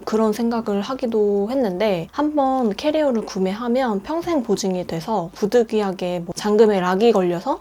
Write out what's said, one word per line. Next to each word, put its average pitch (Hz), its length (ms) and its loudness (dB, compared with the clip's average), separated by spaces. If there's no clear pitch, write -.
그런 220 280 0
생각을 226 500 -2
하기도 214 680 0
했는데 202 600 0
한번 269 640 0
캐리어를 294 500 0
구매하면 214 800 -2
평생 330 400 -2
보증이 185 420 -2
돼서 165 480 -4
부득이하게 196 840 0
뭐 175 160 -8
잠금에 214 420 4
락이 185 320 4
걸려서 190 500 0